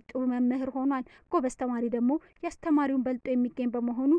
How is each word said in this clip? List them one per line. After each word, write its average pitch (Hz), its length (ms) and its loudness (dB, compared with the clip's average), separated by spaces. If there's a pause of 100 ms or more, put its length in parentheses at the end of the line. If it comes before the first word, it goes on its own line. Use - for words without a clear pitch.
ጥሩ 254 240 -6
መምህር 254 420 0
ሆኗል። 269 340 -2 (260)
ጎበዝ 262 260 0
ተማሪ 240 300 -2
ደግሞ 240 240 0 (320)
ያስተማሪውን 285 600 0
በልጦ 254 220 -4
የሚገኝ 247 440 0
በመሆኑ 247 480 0